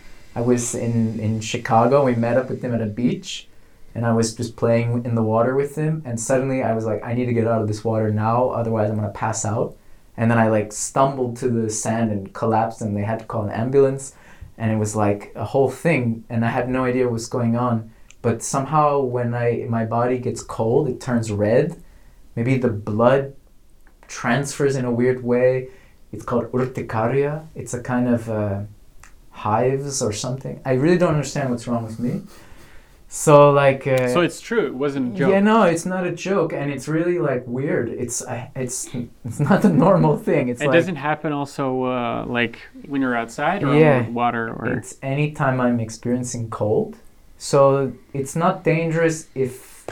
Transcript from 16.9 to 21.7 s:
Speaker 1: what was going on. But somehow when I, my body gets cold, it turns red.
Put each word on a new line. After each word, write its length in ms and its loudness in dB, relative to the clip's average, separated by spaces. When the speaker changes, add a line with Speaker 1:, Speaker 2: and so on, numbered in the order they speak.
Speaker 1:
what 80 0
was 140 -6
going 280 0
on. 360 -2
But 200 0
somehow 580 2
when 340 -2
I, 340 0
my 160 0
body 320 0
gets 240 -4
cold, 480 0
it 100 -6
turns 320 -2
red. 460 2